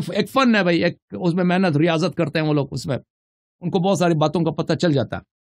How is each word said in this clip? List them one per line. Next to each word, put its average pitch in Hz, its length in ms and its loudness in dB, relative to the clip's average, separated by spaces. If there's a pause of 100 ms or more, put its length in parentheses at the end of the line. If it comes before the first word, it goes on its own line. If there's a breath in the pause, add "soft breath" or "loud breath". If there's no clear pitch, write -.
ایک - 220 -4
فن 254 240 2
ہے 202 80 4
بھائی، 175 220 2
ایک 175 120 -2 (240)
اس 175 140 0
میں 185 100 0
محنت، 180 320 2
ریاضت 165 400 0
کرتے 160 240 -2
ہیں 156 60 -2
وہ 151 80 0
لوگ، 143 160 0
اس 131 160 -10
میں 131 120 -2 (640)
ان 175 100 -6
کو 190 80 0
بہت 185 200 0
ساری 170 160 2
باتوں 156 260 0
کا 160 100 0
پتہ 165 220 -4
چل 160 200 0
جاتا 127 240 -2
ہے۔ - 40 -12 (280)